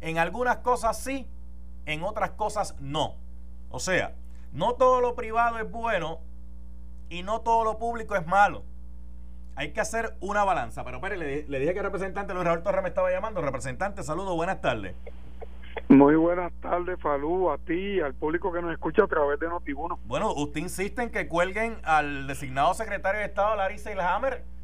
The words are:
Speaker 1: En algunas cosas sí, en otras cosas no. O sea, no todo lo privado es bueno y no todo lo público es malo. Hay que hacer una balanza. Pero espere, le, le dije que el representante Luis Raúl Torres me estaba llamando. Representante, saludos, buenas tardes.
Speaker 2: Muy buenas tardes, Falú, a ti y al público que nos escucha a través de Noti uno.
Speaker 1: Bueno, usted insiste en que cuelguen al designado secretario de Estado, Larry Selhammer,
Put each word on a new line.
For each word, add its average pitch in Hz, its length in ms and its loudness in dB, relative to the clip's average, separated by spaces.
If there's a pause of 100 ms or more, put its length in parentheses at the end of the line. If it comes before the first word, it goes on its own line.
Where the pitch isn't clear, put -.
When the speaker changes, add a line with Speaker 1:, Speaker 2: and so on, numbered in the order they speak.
Speaker 1:
En 160 180 -2
algunas 208 400 2
cosas 226 400 2
sí, 262 300 -4 (560)
en 156 180 -2
otras 202 280 0
cosas 208 500 -2
no. 139 360 -2 (520)
O - 120 -6
sea, 127 340 0 (380)
no 208 220 2
todo 254 280 8
lo 240 120 2
privado 233 440 2
es 220 120 -4
bueno 196 500 0 (880)
y 175 120 -6
no 220 200 -2
todo 226 220 4
lo 220 140 0
público 226 380 -2
es 170 100 0
malo. 180 380 4 (920)
Hay 147 160 -4
que 220 100 -2
hacer 220 380 -2
una 208 220 2
balanza. 139 420 2
Pero 127 120 -8
espere, 185 220 -4
le, 147 280 -4
le 139 120 -2
dije 151 160 2
que 202 60 -2
el 190 40 -2
representante 190 480 -4
Luis 180 140 0
Raúl 170 160 2
Torres 190 200 2
me 180 60 -4
estaba 185 220 2
llamando. 208 320 -2
Representante, 139 600 -4
saludos, 175 320 -2
buenas 170 280 0
tardes. 107 320 -2 (960)
Speaker 2:
Muy 143 260 12
buenas 170 360 4 (120)
tardes, 175 360 0
Falú, 160 520 0
a 143 80 -2
ti - 160 -4
y 190 260 -2
al 139 140 -2
público 170 380 -2
que 170 100 -2
nos 170 100 -2
escucha 165 320 4
a - 20 6
través 147 320 2
de 165 100 -2
Noti 170 260 -4
uno. 160 320 -4
Speaker 1:
Bueno, 175 260 0
usted 147 300 -2
insiste 190 400 -4
en 226 80 -4
que 190 180 -4
cuelguen 190 540 0
al 147 440 2
designado 139 460 0
secretario 202 480 -2
de 202 60 -2
Estado, 196 300 2
Larry 196 200 0
Selhammer, 202 680 -2 (200)